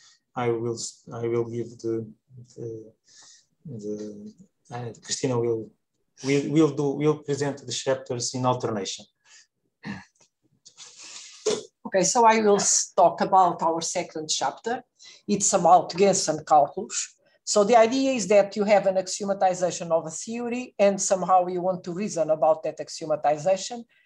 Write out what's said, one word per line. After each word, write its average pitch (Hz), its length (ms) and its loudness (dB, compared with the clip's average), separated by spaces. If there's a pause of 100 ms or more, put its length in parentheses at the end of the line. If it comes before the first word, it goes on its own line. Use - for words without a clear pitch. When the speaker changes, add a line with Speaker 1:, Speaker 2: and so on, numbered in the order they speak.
(380)
Speaker 1:
I 120 120 -2
will, 117 280 -4 (340)
I 117 160 -6
will 117 180 0
give 117 240 -8 (100)
the, 113 160 -4 (600)
the, 113 380 -14 (720)
the, 104 680 -12 (380)
uh, 117 220 -12 (100)
Cristina 123 360 -4
will, 113 320 -2 (520)
will, 143 260 0
will 151 200 4
do, 143 220 -2
will 147 260 0
present 139 480 -6
the 123 60 -10
chapters 127 640 -4
in 127 100 -4
alternation. 113 600 -4 (2750)
Speaker 2:
Okay, 190 160 2
so 226 220 4
I 226 160 6
will 202 160 4
s-, - 380 0
talk 180 260 4
about 185 420 4
our 165 180 -2
second 165 480 -8
chapter. - 540 -6 (440)
It's 202 260 0
about 175 400 6
Gensen 170 520 0
calculus. - 720 0 (280)
So 208 200 2
the 226 140 6
idea 262 340 4
is 220 160 -4
that 202 300 4
you 208 80 0
have 196 200 4
an 190 100 2
axiomatization 185 920 -2
of 165 160 0
a 160 60 -12
theory 240 640 -8
and 196 240 4
somehow 180 460 2
you 180 140 -4
want 180 240 -2
to 180 80 -8
reason 165 360 -4
about 156 340 2
that 156 140 -6
axiomatization. 156 1080 -2 (200)